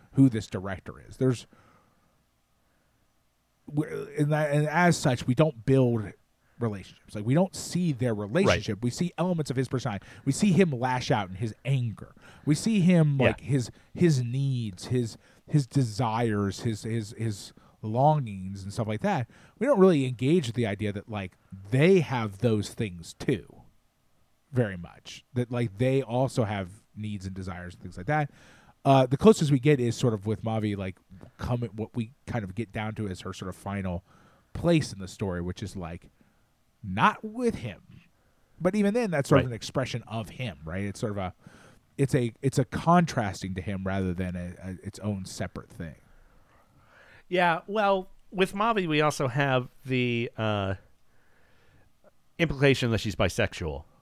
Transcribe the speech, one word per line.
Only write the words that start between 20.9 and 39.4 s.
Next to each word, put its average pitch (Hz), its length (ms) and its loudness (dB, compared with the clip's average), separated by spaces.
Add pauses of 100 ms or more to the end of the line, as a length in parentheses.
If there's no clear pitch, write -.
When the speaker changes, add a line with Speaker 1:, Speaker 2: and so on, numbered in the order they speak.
Speaker 1:
that, 98 160 -10
like, 101 280 -8 (340)
they 165 300 6
have 113 380 -4
those 110 320 2
things 90 440 -8
too, 107 320 -2 (1040)
very 110 240 0
much. - 480 -16 (100)
That, 120 160 -2
like, 117 280 -2
they 131 240 2
also 123 420 0
have 98 260 -2 (240)
needs 104 320 -8
and 95 80 -8
desires 90 400 -10
and - 80 -20
things 87 140 -14
like 92 100 -12
that. 151 240 0 (540)
Uh, 135 220 6
the 127 100 0
closest 175 340 6
we 143 80 4
get 139 220 4
is 120 160 0
sort 123 180 0
of 98 120 -6
with 110 180 -2
Mavi, 107 320 -2
like, 95 200 -6 (420)
come, 120 240 -2 (120)
what 110 220 -8
we 113 160 -4 (140)
kind 110 180 -6
of 92 100 -10
get 110 160 -8
down 107 240 -6
to 110 140 -4
is 90 140 -8
her 95 100 -8
sort 95 160 -12
of 90 80 -10
final 95 480 -6 (480)
place 170 400 2
in 95 60 -12
the 95 100 -10
story, 90 320 -4
which 90 220 -6
is, 92 120 -8
like, 85 360 -10 (760)
not 127 380 0
with 226 320 -2
him. 98 240 -10 (800)
But 180 140 2
even 202 180 2
then, 233 180 0
that's 143 200 -2
sort 139 100 6